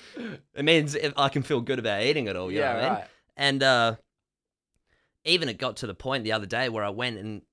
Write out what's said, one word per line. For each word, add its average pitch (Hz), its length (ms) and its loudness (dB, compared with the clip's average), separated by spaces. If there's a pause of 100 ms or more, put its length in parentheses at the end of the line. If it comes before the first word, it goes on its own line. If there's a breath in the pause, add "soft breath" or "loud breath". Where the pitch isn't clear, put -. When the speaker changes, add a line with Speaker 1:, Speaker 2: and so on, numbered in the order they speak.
(560 loud breath)
Speaker 1:
It 143 100 -2
means 151 300 4
if 147 220 -2
I 139 120 4
can 135 140 0
feel 127 180 0
good 127 160 -2
about 107 240 -2
eating 135 260 2
it 95 80 -2
all, 90 160 -4
you 101 100 -2
know 143 40 2
Speaker 2:
Yeah, 127 80 0
Speaker 1:
what 117 100 -2
I - 60 0
mean? 123 100 0
Speaker 2:
right. 92 80 -12 (300 soft breath)
Speaker 1:
And, 139 260 2
uh, 117 320 6 (1300)
even 165 260 2
it - 80 -6
got 123 200 -4
to 120 100 -8
the 98 80 -8
point 131 280 -4
the 110 100 -2
other 107 120 -2
day 120 240 -2
where 110 140 -4
I 101 60 -2
went 113 280 -4
and, 104 240 -10 (120)